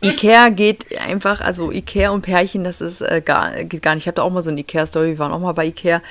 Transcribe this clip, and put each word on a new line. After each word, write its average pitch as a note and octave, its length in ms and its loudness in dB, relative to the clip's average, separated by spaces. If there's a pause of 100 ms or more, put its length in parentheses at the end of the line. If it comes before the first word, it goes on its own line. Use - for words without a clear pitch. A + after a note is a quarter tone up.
Ikea A3+ 480 6
geht G#3 340 0 (160)
einfach, G3 400 -2
also F3 320 -2
Ikea G3 380 0
und G3+ 120 -2
Pärchen, F#3 420 0
das F3+ 180 -6
ist, E3+ 180 -8
äh, E3 240 0
gar, - 260 0 (140)
geht E3 180 -10
gar D#3 120 0
nicht. D#3 100 -6
Ich - 40 -6
hatte F3 140 -2
auch F3+ 80 0
mal F3+ 120 -2
so E3 80 -4
eine D3 100 -4
Ikea-Story, D#3+ 480 -2
wir D#3 100 -4
waren D3 140 -4
auch E3 80 -4
mal F3+ 120 -2
bei D#3+ 140 -2
Ikea E3+ 440 0